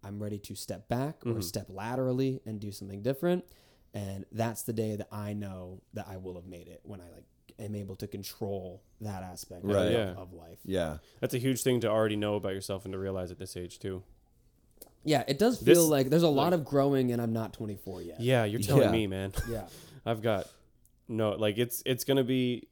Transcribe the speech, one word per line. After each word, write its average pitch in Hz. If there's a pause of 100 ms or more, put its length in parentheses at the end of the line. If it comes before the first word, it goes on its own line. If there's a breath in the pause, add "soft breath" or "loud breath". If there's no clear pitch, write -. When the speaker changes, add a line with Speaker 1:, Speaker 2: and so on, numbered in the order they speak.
Speaker 1:
I'm 101
ready 104
to 101
step 98
back 135
or 117
Speaker 2:
Mm-hmm. 110
Speaker 1:
step 92
laterally 127
and 107
do 101
something 98
different. 170 (480 soft breath)
And 98
that's 113
the 120
day 110
that 104
I 104
know 95 (120)
that 104
I 95
will 92
have 87
made 87
it, 85
when 92
I, 87
like, 80 (340)
am 104
able 98
to 107
control 98 (180)
that 101
aspect 90
of, 98
Speaker 3:
Right. 92
Speaker 2:
Yeah. 98
Speaker 1:
of 92
life. 85
Speaker 3:
Yeah. 85 (220 soft breath)
Speaker 2:
That's -
a 127
huge 123
thing 123
to 113
already 107
know 104
about 98
yourself 98
and 95
to 95
realize 95
at 90
this -
age 90
too. 92 (1000)
Speaker 1:
Yeah, 143
it 139
does 226
Speaker 2:
This, -
Speaker 1:
feel 165
like 139
there's 165
a 170
lot 147
Speaker 2:
like 175
Speaker 1:
of 139
growing, 139
and 120
I'm 117
not 110
twenty-four 98
yet. 85
Speaker 2:
Yeah, 120
you're 104
telling 110
Speaker 3:
Yeah. 101
Speaker 2:
me, 110
man. 95 (160)
Speaker 1:
Yeah. 110 (180)
Speaker 2:
<laughs> -
I've 113
got 104 (640)
no, 110
like, 107
it's, 123
it's 127
gonna 135
be 123